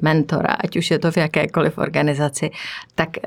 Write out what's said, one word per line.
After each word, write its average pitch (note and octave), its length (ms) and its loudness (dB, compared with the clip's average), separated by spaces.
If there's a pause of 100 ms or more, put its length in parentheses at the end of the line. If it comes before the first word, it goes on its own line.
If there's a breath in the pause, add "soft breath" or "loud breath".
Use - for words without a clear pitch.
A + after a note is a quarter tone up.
mentora, D#3 480 2
ať - 280 0
už E3+ 140 0
je D#3+ 80 4
to E3 140 2
v - 40 -12
jakékoliv D#3 640 0
organizaci, D3 720 0 (440 loud breath)
tak E3 140 -2 (180)